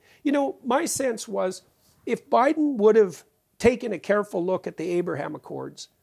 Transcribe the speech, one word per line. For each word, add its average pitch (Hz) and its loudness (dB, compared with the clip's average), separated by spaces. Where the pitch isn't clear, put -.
You 285 0
know, 285 0
my 269 0
sense 254 -4
was 190 -4
if - -4
Biden 294 2
would 214 6
have 196 4
taken 240 2
a 180 -6
careful 202 -2
look 185 -2
at 175 -8
the 165 -6
Abraham 165 -4
Accords, 139 -14